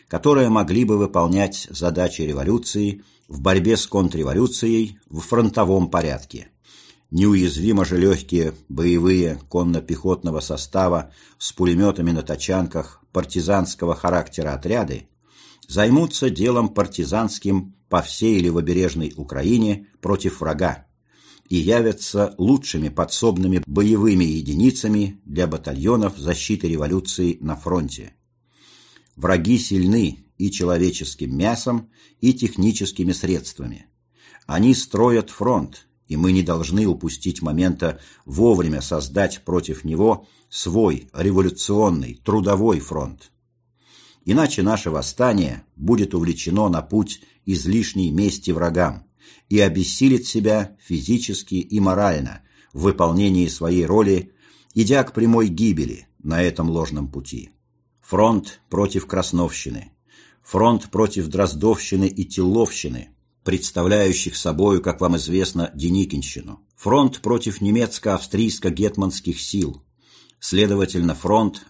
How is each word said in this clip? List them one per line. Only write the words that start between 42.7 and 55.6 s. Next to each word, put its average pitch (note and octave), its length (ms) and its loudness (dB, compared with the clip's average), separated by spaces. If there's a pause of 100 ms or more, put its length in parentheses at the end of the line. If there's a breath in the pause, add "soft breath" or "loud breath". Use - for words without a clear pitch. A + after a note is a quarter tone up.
фронт. C2+ 520 -10 (920 soft breath)
Иначе C3+ 380 2
наше F#2+ 280 0
восстание E2 760 -2 (100)
будет G2+ 380 2
увлечено E2+ 560 0
на E2 120 0
путь G2+ 400 -2 (240 soft breath)
излишней F#2 640 0
мести F#2 400 0
врагам – E2+ 540 -2 (440 soft breath)
и G#2 100 4
обессилит G2+ 680 2
себя G#2+ 520 0
физически F#2 760 -4
и F#2+ 240 -2
морально F#2 640 0 (300 soft breath)
в C#2 120 -6
выполнении F2+ 640 4
своей E2 380 0
роли, F#2+ 480 2 (400 soft breath)
идя B2+ 300 2
к - 100 -14
прямой A2+ 340 4
гибели E2 600 -2 (160)